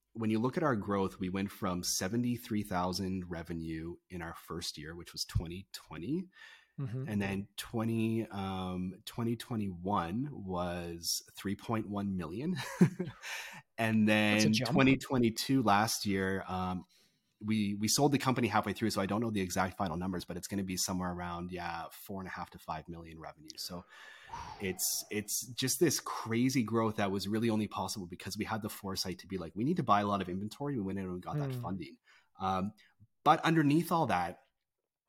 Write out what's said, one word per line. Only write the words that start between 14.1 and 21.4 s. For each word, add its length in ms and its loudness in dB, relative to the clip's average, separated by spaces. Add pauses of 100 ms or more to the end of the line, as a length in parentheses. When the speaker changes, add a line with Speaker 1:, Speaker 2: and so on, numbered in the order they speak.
Speaker 2:
a 20 6
Speaker 1:
then 60 6
Speaker 2:
jump. 180 2
Speaker 1:
twenty 260 8
twenty-two, 680 2
last 420 4
year, 420 2
um, 380 -2 (580)
we, 380 2
we 80 2
sold 240 6
the 60 4
company 280 4
halfway 280 2
through, 160 2
so 100 0
I 60 2
don't 140 0
know 100 0
the 100 0
exact 360 0
final 200 -2
numbers, 280 -4
but 120 -8
it's 100 -8
gonna 160 -4
be 140 -4
somewhere 340 -2
around, 400 -6